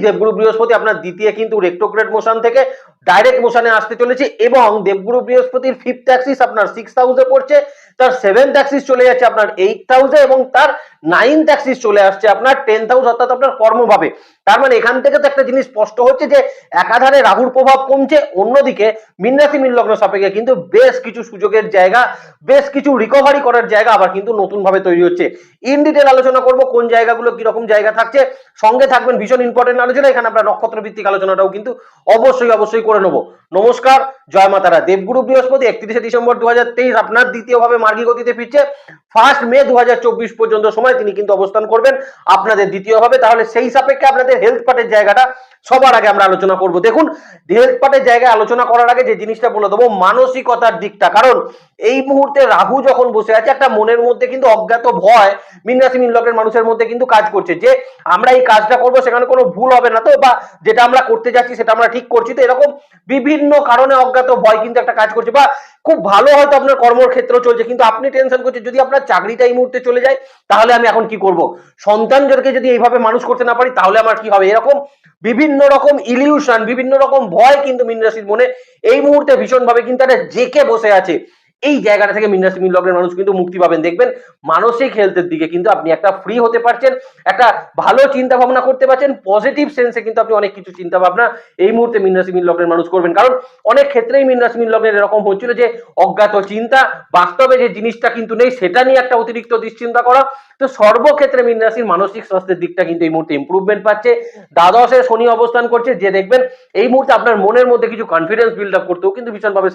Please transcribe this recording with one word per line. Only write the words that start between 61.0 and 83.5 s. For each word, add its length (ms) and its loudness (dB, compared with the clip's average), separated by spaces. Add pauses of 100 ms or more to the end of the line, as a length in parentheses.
করতে 260 -2
যাচ্ছি 200 0
সেটা 180 -2
আমরা 200 2
ঠিক 200 -8
করছি 200 0
তো, 80 -2
এরকম 260 2 (400)
বিভিন্ন 440 0 (180)
কারণে 320 2
অজ্ঞাত 280 0 (140)
ভয় 160 4
কিন্তু 200 -4
একটা 200 -4
কাজ 160 2
করছে। 220 -4
বা 60 6 (420)
খুব 180 2
ভালো 320 2
হয়তো 200 4
আপনার 280 0
কর্মক্ষেত্র 500 2 (120)
চলছে, 180 0
কিন্তু 260 -2
আপনি 200 -6
টেনশন 320 -2
করছেন, 260 -6
যদি 160 -4
আপনার 260 -2
চাকরিটা 360 -2
এই 100 0
মুহূর্তে 300 -2
চলে 180 0
যায় 120 0 (340)
তাহলে 240 4
আমি 140 2
এখন 200 0
কি 160 -10
করব, 160 0 (460)
সন্তানদেরকে 720 2
যদি 180 -2
এইভাবে 320 0
মানুষ 180 -2
করতে 220 -4
না 80 -2
পারি 240 -2
তাহলে 260 0
আমার 180 -2
কি 120 -12
হবে, 140 2
এরকম 280 2 (460)
বিভিন্ন 380 0 (140)
রকম 200 2 (180)
ইলিউশন, 480 0 (100)
বিভিন্ন 220 -4 (120)
রকম 180 0 (140)
ভয় 200 6 (100)
কিন্তু 180 -4
মীন 180 -6
রাশির 280 -4
মনে 140 0 (400)
এই 220 2
মুহূর্তে 340 2
ভীষণভাবে 460 0
কিন্তু 160 -2
একটা 160 2 (160)
জেকে 360 0
বসে 280 0
আছে। 180 -2 (460)
এই 140 0 (100)
জায়গাটা 300 2
থেকে 160 -2
মীন 120 0
রাশি 160 -2
মীন 140 -2
লগ্নের 240 0
মানুষ 200 -2
কিন্তু 220 0
মুক্তি 180 -6